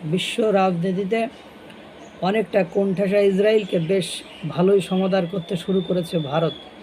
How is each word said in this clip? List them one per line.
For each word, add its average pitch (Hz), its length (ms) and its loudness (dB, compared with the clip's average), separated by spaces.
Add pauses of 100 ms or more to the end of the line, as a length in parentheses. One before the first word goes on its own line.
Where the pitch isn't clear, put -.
বিশ্ব 175 400 -2
রাজনীতিতে 190 840 0 (920)
অনেকটা 202 420 0
কোণঠাসা 196 560 0
ইসরায়েলকে 202 600 2
বেশ 170 440 -2 (260)
ভালোই 185 320 4
সমাদর 190 500 0
করতে 196 240 -6
শুরু 190 260 -2
করেছে 175 380 -2
ভারত। 151 340 -2 (300)